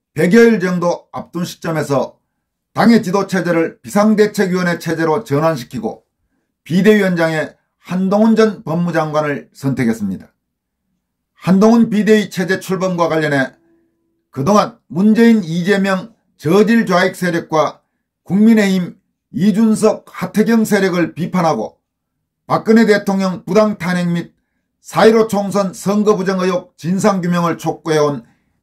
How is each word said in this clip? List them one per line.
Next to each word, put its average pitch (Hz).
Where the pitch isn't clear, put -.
백여일 214
정도 175
앞둔 165
시점에서 147
당의 214
지도체제를 175
비상대책위원회 196
체제로 160
전환시키고 139
비대위원장에 175
한동훈 202
전 208
법무장관을 156
선택했습니다. 110
한동훈 220
비대위 214
체제 185
출범과 175
관련해 147
그동안 185
문재인, 220
이재명, 185
저질 208
좌익 185
세력과 170
국민의힘, 196
이준석, 208
하태경 214
세력을 185
비판하고 160
박근혜 220
대통령 196
부당 208
탄핵 175
및 170
사일오 220
총선 196
선거 208
부정 185
의혹 180
진상규명을 175
촉구해온 147